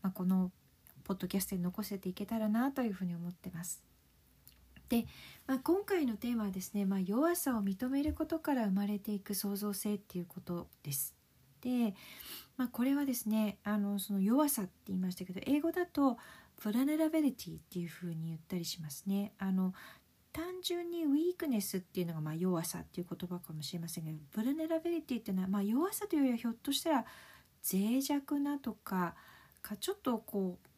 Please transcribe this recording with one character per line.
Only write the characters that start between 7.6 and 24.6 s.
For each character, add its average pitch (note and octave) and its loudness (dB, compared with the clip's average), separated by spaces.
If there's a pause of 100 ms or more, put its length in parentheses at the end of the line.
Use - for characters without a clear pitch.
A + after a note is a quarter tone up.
認 G3 0
め C#4 2
る D4 2
こ D#4 -2
と D#4+ -2
か D4 2
ら A#3 4
生 G3+ 4
ま G3+ 2
れ G#3 0
て G3+ -6
い G3+ -2
く G3+ -6
創 G3+ -2
造 G#3 -2
性 G#3 -2
っ G3+ -4
て - -12
い F3 -2
う E3+ -8
こ F3+ -14
と F3 -6 (160)
で C#3+ -6
す。 - -4 (480)
で、 A#3+ 2 (640)
ま B3+ 0
あ、 - 0
こ A#3+ -2
れ C#4 4
は C#4+ 2
で C4+ 2
す A3+ -2
ね、 G#3+ 2
あ G#3 2
の、 G3+ 2
そ G3 -4
の G3 4
弱 C4 6
さ A3+ -2
っ - -2
て F#3 -8 (160)
言 F#3+ -2
い - 0
ま F#3 0
し F3+ -8
た F3+ -8
け F3+ -8
ど、 F#3 -10
英 D4 4
語 E4 2
だ F4+ 0
と C#4 4 (460)
ブ G#3 0
ラ B3+ 4
ネ D4+ 4
ラ D#4+ 4
ビ D#4+ 4
リ C#4+ 4
テ - -14
ィ D#3+ -8
っ - -16
て - -8
い F3 0
う - -4
ふ F3 -8
う E3 -2
に D#3+ -4
言 E3 -4
っ - -18
た F#3 -4
り E3+ -4
し - -8
ま D3+ -8
す - -12
ね。 G3+ 0
あ F#3+ -2
の、 F#3 2 (580)
単 F4+ -6
純 F4 -2
に E4+ -2
「ウ C#4 4
ィ D#4+ 4
ー - -14
ク E4 -2
ネ A#3 2
ス」 - -4
っ - -2
て - -4
い - 0
う E3+ 0
の E3 -4
が、 D#3 -2
ま D#3 -2
あ、 D#3+ -2
弱 E3+ 2
さ E3+ -6
っ D#3+ -10
て - -6
い - -6
う - -12
言 F3 -6
葉 F3+ -4
か E3+ -12
も D#3 -8
し - -6
れ F3 -4
ま E3 -4
せ E3 -8
ん D#3+ -4
が、 D#3 -4 (220)
ブ A3 -2
ラ C4+ 2
ネ D#4+ -2